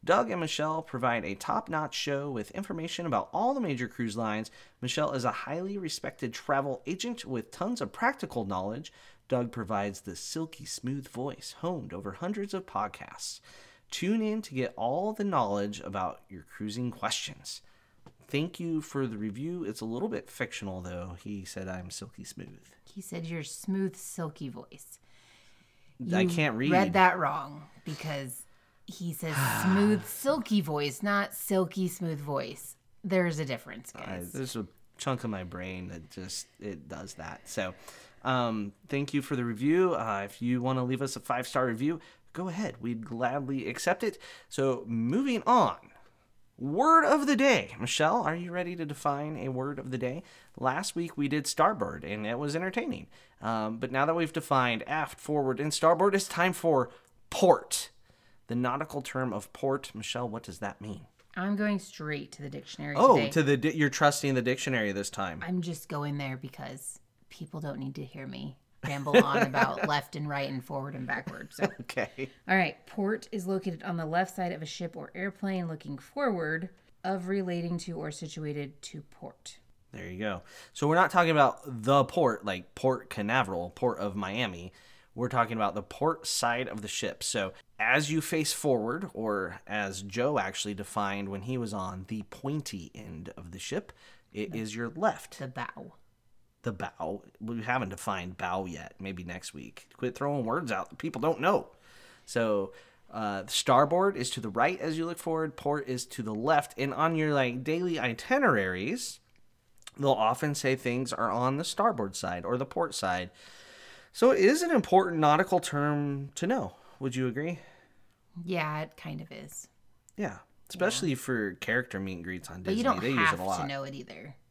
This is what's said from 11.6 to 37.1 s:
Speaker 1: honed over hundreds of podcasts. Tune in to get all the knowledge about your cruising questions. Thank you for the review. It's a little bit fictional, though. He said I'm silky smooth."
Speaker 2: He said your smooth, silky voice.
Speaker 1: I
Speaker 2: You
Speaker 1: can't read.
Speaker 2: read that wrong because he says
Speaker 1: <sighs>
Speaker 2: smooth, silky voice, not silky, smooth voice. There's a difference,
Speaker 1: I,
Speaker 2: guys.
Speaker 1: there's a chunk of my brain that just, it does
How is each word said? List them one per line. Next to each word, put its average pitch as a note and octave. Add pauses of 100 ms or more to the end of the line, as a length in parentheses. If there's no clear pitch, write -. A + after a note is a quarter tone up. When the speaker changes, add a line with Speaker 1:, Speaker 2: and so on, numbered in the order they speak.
Speaker 1:
honed E3
over F#2+
hundreds G3
of F#3+
podcasts. - (520)
Tune G#3+
in G#3+
to C#3+
get B2+
all E3+
the G#3+
knowledge G#2
about F#2+
your F#2
cruising A2
questions. - (680)
Thank D#3
you E3
for C#3
the A2
review. C#3
It's G#2+
a A2+
little B2
bit -
fictional, G2
though. F2+
He G2+
said F#2+
I'm F#2
silky -
smooth." - (180)
Speaker 2:
He -
said E3+
your E3
smooth, F#3+
silky D3+
voice. - (1120)
Speaker 1:
I F#3
Speaker 2:
You F#3
Speaker 1:
can't D3+
read. C#3
Speaker 2:
read F3+
that F#3
wrong D3 (160)
because C#3+ (440)
he E3+
says D#3+ (140)
Speaker 1:
<sighs> G#2+
Speaker 2:
smooth, G3+
silky C4+
voice, D3+
not G3+
silky, F#3+
smooth E3
voice. C#3 (300)
There's F3
a D#3
difference, -
Speaker 1:
I, -
Speaker 2:
guys. F2+
Speaker 1:
there's C3
a G#2 (320)
chunk C3
of A#2
my F#2+
brain F2+
that E2
just, - (120)
it D#2+
does E2+